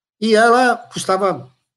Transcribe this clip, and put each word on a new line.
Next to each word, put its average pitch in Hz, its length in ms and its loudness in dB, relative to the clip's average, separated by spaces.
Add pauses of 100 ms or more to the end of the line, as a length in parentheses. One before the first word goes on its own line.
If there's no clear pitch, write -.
(200)
E 220 160 0
ela 233 400 2
custava 185 760 -6 (260)